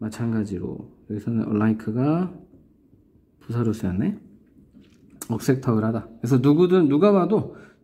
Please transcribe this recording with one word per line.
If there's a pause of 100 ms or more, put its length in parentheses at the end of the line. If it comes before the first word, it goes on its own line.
마찬가지로. (200)
여기서는
like가 (1040)
부사로
쓰였네. (1120)
억색탁을
하다. (100)
그래서
누구든,
누가
봐도 (300)